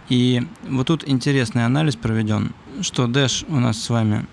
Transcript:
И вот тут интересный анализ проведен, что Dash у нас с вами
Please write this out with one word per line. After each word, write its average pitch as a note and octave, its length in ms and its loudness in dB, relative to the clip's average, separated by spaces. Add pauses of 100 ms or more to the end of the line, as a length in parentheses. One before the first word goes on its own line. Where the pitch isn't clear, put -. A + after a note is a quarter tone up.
И B2 320 4 (260)
вот C3 200 -2
тут D#3+ 200 0
интересный B2+ 560 0
анализ C#3 320 2
проведен, A2 580 0 (280)
что - 240 0
Dash B2+ 440 0
у D3+ 100 0
нас A#2 200 0
с - 120 -6
вами A2 420 2